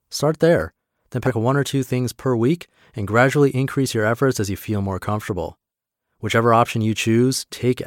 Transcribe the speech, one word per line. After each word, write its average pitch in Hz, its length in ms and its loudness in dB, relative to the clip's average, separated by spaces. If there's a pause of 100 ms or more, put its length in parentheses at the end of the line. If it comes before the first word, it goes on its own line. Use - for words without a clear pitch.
(120)
Start 151 280 -2
there. 143 320 2 (380)
Then 123 140 -6
pick 127 100 0
one 120 240 2
or 139 60 2
two 135 180 -2
things 127 320 -2
per 127 220 -2
week 127 320 0 (280)
and 101 120 -6
gradually 135 480 4
increase 131 400 -2
your 107 100 0
efforts 120 340 0
as 98 80 0
you 98 80 -4
feel 104 260 -4
more 95 180 -4
comfortable. 101 580 -6 (640)
Whichever 117 340 2
option 117 280 2
you 110 120 0
choose, 117 560 2
take 123 380 -2